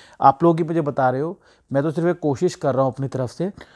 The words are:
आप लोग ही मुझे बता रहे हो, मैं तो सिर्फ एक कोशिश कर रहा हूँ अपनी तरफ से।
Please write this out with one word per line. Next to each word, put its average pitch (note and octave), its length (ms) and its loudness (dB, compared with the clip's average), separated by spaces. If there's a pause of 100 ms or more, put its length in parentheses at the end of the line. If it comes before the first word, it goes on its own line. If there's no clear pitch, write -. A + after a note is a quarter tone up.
(200)
आप C#3 240 4
लोग E3+ 140 6
ही E3+ 60 -2
मुझे E3 180 -2
बता C#3 280 0
रहे B2+ 120 -2
हो, E3+ 180 -8 (320)
मैं C#3 120 0
तो D#3+ 80 -2
सिर्फ E3 160 -2
एक F3 120 0
कोशिश D#3 360 -2
कर C3+ 200 -2
रहा C3 80 2
हूँ C3 100 0
अपनी C3+ 140 -6
तरफ C3 220 -4
से। F3+ 220 -6 (240)